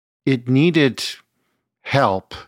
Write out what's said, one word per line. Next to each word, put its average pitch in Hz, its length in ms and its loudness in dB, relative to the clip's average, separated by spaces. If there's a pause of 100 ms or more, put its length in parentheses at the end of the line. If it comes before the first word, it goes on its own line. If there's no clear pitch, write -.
(260)
it 123 220 -2
needed 143 540 2 (800)
help 107 520 -2 (140)